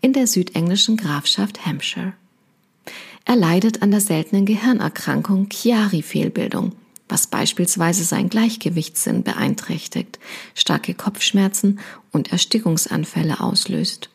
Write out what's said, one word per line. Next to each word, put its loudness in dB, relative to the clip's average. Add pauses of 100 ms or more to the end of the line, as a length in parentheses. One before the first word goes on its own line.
in 4
der 2
südenglischen 0
Grafschaft -2
Hampshire. -6 (1120)
Er 4
leidet 4
an 6
der 4
seltenen 2
Gehirnerkrankung 0
Chiari-Fehlbildung, 0 (360)
was -2
beispielsweise 0
sein 0
Gleichgewichtssinn 0
beeinträchtigt, -4 (380)
starke 0
Kopfschmerzen 0 (320)
und 0
Erstickungsanfälle 0
auslöst -2